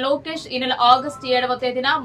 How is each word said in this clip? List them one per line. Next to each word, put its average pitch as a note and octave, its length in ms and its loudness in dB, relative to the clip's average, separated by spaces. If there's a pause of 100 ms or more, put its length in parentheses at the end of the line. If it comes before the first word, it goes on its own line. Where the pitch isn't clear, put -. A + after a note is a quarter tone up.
లోకేష్ D#4+ 460 -4
ఈ B3+ 100 -2
నెల B3+ 120 -2 (160)
ఆగస్టు C4 440 0
ఏడవ B3 280 0
తేదీన B3+ 280 -2 (140)